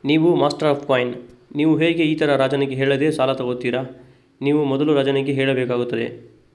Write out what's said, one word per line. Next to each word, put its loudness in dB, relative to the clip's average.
ನೀವು 4
ಮಾಸ್ಟರ್ 0
ಆಫ್ -2
ಕಾಯಿನ್, 0
ನೀವು 2
ಹೇಗೆ 2
ಈ 0
ಥರ 0
ರಾಜನಿಗೆ 0
ಹೇಳದೆ 0
ಸಾಲ 0
ತಗೋತೀರಾ? -4
ನೀವು 2
ಮೊದಲು 0
ರಾಜನಿಗೆ 0
ಹೇಳಬೇಕಾಗುತ್ತದೆ -2